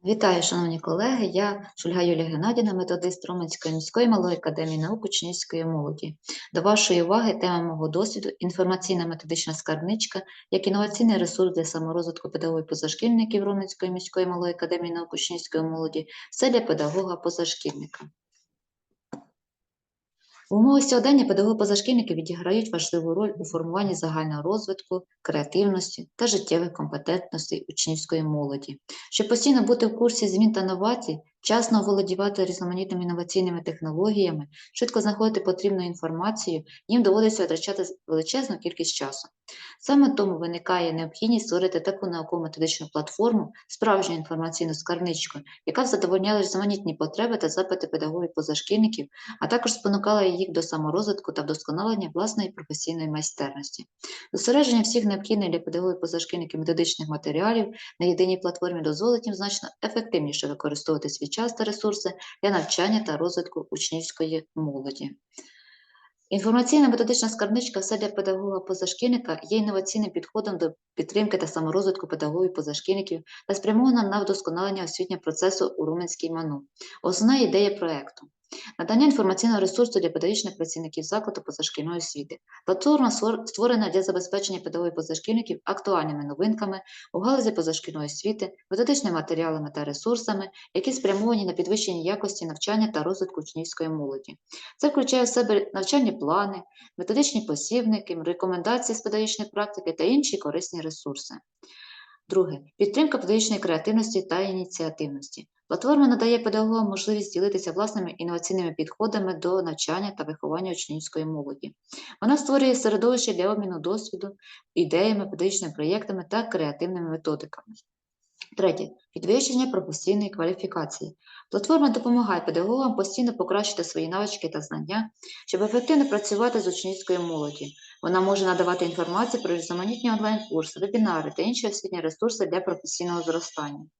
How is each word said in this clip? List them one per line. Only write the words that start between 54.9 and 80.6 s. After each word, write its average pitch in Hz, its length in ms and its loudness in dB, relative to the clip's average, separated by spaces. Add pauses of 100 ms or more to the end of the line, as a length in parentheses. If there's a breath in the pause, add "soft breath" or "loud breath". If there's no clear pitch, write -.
необхідних 202 460 0
для 170 80 0
педагогів-позашкільників 170 1000 -4
методичних 165 500 0
матеріалів 185 580 0 (320 loud breath)
на 175 80 0
єдиній 185 300 4
платформі 175 440 -4
дозволить 214 440 0
їм 214 100 -4
значно 196 340 -6 (140)
ефективніше 156 640 -2
використовувати 147 640 -2
свій - 180 -8
час 233 260 -4
та 220 100 -4
ресурси 208 500 -4 (300 loud breath)
для 202 60 4
навчання 196 580 2
та 151 100 -2
розвитку 170 540 -4
учнівської 160 840 -4
молоді. 139 560 -6 (1160 loud breath)
Інформаційна 240 600 6
методична 226 400 2
скарбничка 214 500 -2
«Все 202 180 -2
для 208 100 -2
педагога-позашкільника» 190 1400 -2
є 208 140 0
інноваційним 208 540 0
підходом 196 460 -4
до 160 160 0 (220)
підтримки 202 420 0
та 170 100 0
саморозвитку 165 600 0
педагогів-позашкільників 165 1160 -2 (240 loud breath)
та 196 80 0
спрямована 233 480 4
на 202 180 0
вдосконалення 190 640 -2
освітнього 180 380 -6
процесу 160 460 0 (100)
у 156 80 -2
Румунській 170 460 -4
ману. 156 320 -4 (400 loud breath)
Основна 220 340 4
ідея 202 320 4
проекту. 160 580 -6 (520 loud breath)
Надання 220 260 6
інформаційного 220 540 4
ресурсу 202 400 2
для 170 100 2
педагогічних 180 480 -2
працівників 160 460 -6